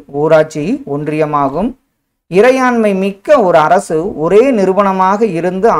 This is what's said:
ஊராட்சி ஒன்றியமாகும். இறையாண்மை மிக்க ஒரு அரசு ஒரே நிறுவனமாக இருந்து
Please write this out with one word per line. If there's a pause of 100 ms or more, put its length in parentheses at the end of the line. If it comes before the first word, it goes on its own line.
(240)
ஊராட்சி (300)
ஒன்றியமாகும். (720)
இறையாண்மை (120)
மிக்க (200)
ஒரு (100)
அரசு (260)
ஒரே (160)
நிறுவனமாக (180)
இருந்து (120)